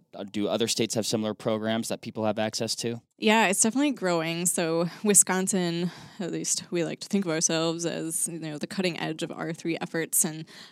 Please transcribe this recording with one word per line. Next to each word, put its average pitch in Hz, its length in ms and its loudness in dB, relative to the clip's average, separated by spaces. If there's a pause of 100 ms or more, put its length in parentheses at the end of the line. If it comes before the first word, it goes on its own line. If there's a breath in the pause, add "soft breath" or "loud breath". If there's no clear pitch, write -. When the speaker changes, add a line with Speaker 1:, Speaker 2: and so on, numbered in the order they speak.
(160)
Speaker 1:
uh, 90 80 -10
do 101 240 -2
other 107 200 2
states - 280 0
have 110 100 0
similar 107 300 0
programs 110 540 -2
that 117 120 -4
people 113 240 -4
have 107 140 0
access 110 360 -2
to? 117 240 -4 (200)
Speaker 2:
Yeah, 214 280 6
it's 196 140 2
definitely 262 300 4
growing. 170 560 0
So 165 420 2 (140)
Wisconsin, 185 880 4 (280 loud breath)
at 170 120 -4
least 165 400 -2
we 170 120 2
like 156 180 -4
to - 60 -12
think 196 180 2
of 165 60 0
ourselves 165 540 2
as, 160 460 -2
you 170 80 -8
know, 156 180 -6
the - 100 -4
cutting 185 320 -2
edge 160 240 -4
of 151 80 -6
R 160 220 -6
three 160 280 -4
efforts. - 440 0
And 156 200 -6 (260 loud breath)